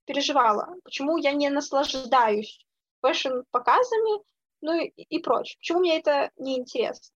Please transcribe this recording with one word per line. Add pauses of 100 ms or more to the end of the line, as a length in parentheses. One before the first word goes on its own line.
переживала,
почему
я
не
наслаждаюсь (440)
фэшн-показами, (420)
ну
и, (100)
и
прочее.
Почему
мне
это
не
интересно?